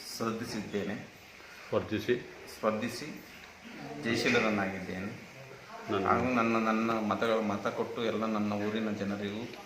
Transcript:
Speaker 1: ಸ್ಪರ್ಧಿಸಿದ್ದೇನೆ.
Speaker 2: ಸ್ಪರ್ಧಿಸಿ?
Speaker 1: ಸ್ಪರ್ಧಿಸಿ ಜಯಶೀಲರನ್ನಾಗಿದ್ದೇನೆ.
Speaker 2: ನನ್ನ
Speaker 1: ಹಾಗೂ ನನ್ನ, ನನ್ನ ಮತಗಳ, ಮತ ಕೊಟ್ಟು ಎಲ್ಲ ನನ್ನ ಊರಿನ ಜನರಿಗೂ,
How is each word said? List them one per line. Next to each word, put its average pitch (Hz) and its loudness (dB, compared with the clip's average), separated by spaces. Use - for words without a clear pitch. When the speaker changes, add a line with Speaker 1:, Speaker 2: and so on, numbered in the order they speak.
Speaker 1:
ಸ್ಪರ್ಧಿಸಿದ್ದೇನೆ. 107 -2
Speaker 2:
ಸ್ಪರ್ಧಿಸಿ? 107 0
Speaker 1:
ಸ್ಪರ್ಧಿಸಿ 113 -2
ಜಯಶೀಲರನ್ನಾಗಿದ್ದೇನೆ. 101 2
Speaker 2:
ನನ್ನ 98 2
Speaker 1:
ಹಾಗೂ 120 4
ನನ್ನ, 113 4
ನನ್ನ 113 4
ಮತಗಳ, 110 4
ಮತ 104 0
ಕೊಟ್ಟು 117 0
ಎಲ್ಲ 107 2
ನನ್ನ 104 2
ಊರಿನ 107 0
ಜನರಿಗೂ, 101 -2